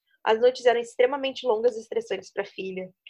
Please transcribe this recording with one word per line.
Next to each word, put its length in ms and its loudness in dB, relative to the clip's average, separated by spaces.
As 160 4
noites 260 2
eram 140 4
extremamente 680 -2
longas 300 2
e 60 -10
estressantes 500 -6
pra 140 -6
filha, 440 -10